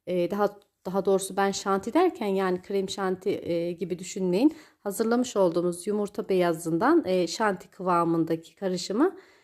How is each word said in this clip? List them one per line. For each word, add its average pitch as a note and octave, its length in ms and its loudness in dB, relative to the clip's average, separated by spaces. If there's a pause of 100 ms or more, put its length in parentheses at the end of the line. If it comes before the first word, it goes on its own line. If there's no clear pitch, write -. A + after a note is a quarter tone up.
e, F3 240 0
daha, G3+ 280 0 (260)
daha F#3 200 -2
doğrusu F#3+ 320 2
ben G3 140 2
şanti G3 420 -2
derken E4 340 2
yani F#3+ 340 0
krem G3 280 -2
şanti, F#3+ 400 -4
e, E3+ 420 -2
gibi F3 280 -6
düşünmeyin. F#3 560 0 (240)
Hazırlamış A3+ 560 -2
olduğumuz F3 520 2
yumurta G#3 420 -4
beyazından, F3 760 2
e, F#3 220 0
şanti G#3 440 -2
kıvamındaki E3+ 840 0
karışımı G3 600 -2 (260)